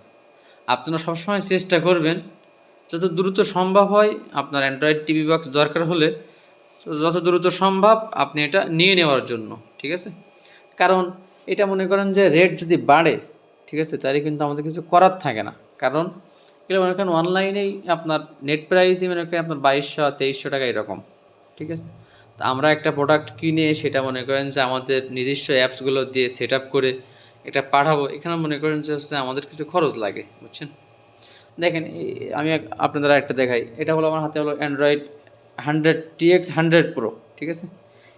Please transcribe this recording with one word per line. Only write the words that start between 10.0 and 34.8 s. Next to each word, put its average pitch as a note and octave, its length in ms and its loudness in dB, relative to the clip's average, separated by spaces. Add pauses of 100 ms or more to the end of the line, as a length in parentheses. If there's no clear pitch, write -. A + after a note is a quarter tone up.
কারণ F3+ 340 4 (360)
এটা G3 180 0
মনে F#3+ 220 0
করেন G3 240 0
যে F#3+ 180 6
রেট E3 320 4
যদি E3 160 2
বাড়ে, C#3 420 4 (480)
ঠিক D3 120 -6
আছে, D#3+ 180 -4
তাহলে C#3 220 0
কিন্তু D3+ 240 -4
আমাদের D3 200 -4
কিছু D#3+ 180 -8
করার F#3 380 4
থাকে A2 240 -4
না। A2+ 100 -10 (240)
কারণ C#3+ 280 0 (640)
এগুলো F#3 120 2
মনে F#3 120 2
করেন F#3+ 160 -2
অনলাইনেই G3 800 0
আপনার D#3+ 320 -2 (240)
নেট D3+ 260 -4
প্রাইসই F#3 380 2
মনে F3 180 -4
করেন E3+ 140 -4
আপনার E3 180 -6
বাইশশো C#3 540 0
তেইশশো C3+ 380 -4
টাকা C3+ 160 -2
এরকম, G#2+ 360 -4 (560)
ঠিক D#3 140 -10
আছে? E3 160 -12 (500)
তো - 60 -8
আমরা C3 280 2
একটা D3+ 200 0
প্রোডাক্ট C#3+ 460 0
কিনে D#3+ 360 0
সেটা C3+ 280 -2
মনে B2+ 220 -6
করেন C3+ 260 -2
যে C3+ 120 -2
আমাদের C3 500 -2
নিজস্ব C3+ 420 -4
অ্যাপসগুলো C3 520 0
দিয়ে C3 240 0
সেট B2 240 -6
আপ C3+ 80 0 (100)
করে C3 280 0 (460)
এটা C#3+ 160 -4
পাঠাবো, C#3+ 460 2
এখানে E3+ 280 -8
মনে D3+ 240 -2
করেন D3+ 220 -2
যে D3+ 120 -6
হচ্ছে C#3+ 220 -8
আমাদের C3+ 300 -6
কিছু D#3 200 -12
খরচ D3 320 0
লাগে, G#2 260 -6 (180)
বুঝছেন? C#3 260 -16 (920)
দেখেন, E3 260 -2
এই, - 480 -10
আমি D#3 180 -2
এক-, - 260 -4
আপনাদের D3 340 0
একটা C#3+ 220 2
দেখাই। B2 320 0 (120)
এটা D#3 180 -2
হলো D#3+ 120 2
আমার D#3 140 -2
হাতে D3+ 180 -4
হলো D3 160 -2
Android D3 440 2 (580)